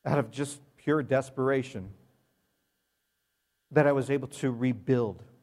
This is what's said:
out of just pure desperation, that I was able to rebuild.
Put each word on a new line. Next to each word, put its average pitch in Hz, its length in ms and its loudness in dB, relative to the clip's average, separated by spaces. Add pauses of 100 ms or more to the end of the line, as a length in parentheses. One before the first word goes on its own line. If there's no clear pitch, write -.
out 143 140 2
of 113 140 -2
just 139 280 -8 (180)
pure 147 260 0
desperation, 131 840 -2 (1800)
that 147 140 6
I 143 60 6
was 131 180 0
able 135 180 0
to 135 240 -2
rebuild. 117 720 0 (200)